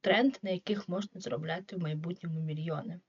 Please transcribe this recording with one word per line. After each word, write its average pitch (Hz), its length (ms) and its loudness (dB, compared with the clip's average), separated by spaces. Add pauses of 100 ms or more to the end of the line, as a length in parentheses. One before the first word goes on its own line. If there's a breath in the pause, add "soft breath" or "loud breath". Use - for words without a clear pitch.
тренд, 226 400 6
на 196 80 -4
яких 202 400 0
можна 190 320 -4
заробляти 160 540 -4
в 180 40 -2
майбутньому 160 600 -2
мільйони. 160 680 -4